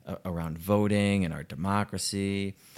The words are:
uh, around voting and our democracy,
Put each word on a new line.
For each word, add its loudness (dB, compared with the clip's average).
uh, -6
around -4
voting 4
and -2
our -8
democracy, -2